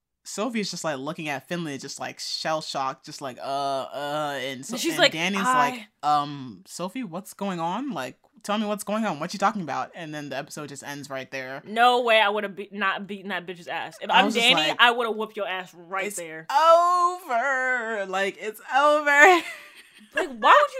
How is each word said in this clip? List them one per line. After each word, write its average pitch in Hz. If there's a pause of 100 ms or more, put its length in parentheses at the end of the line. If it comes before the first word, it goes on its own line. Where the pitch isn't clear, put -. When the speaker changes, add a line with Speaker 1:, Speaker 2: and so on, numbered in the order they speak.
(240)
Speaker 1:
Sophie's 220
just, -
like, 151
looking 156
at 139
Finley, 165
just, 135
like, 127
shell-shocked, 156
just 151
like, 131
"Uh, - (500)
uh," 143
and 131
so, 233
Speaker 2:
She's 269
Speaker 1:
and 311
Speaker 2:
like, 302
Speaker 1:
Danny's 185
Speaker 2:
"I" 247
Speaker 1:
like, 240 (160)
"Um, 143
Sophie, 190
what's 185
going 196
on? 190
Like, 135 (240)
tell 202
me 214
what's 208
going 214
on. 165
What 165
you 202
talking 202
about?" 131
And 160
then 147
the 135
episode 147
just 139
ends 143
right 135
there. 135
Speaker 2:
No 240
way 226
I 208
would've 202
be-, 165
not 196
beaten 196
that 175
bitch's 175
ass. 160
If -
Speaker 1:
I 208
Speaker 2:
I'm -
Speaker 1:
was 220
just 233
Speaker 2:
Danny, 262
Speaker 1:
like, -
Speaker 2:
I 240
would've 233
whooped 214
your 196
ass 185
right 180
Speaker 1:
"It's 202
Speaker 2:
there. 160
Speaker 1:
over. 277
Like, 190
it's 214 (160)
over." 294
<laughs> - (600)
Speaker 2:
Like, 381
why 262
would 571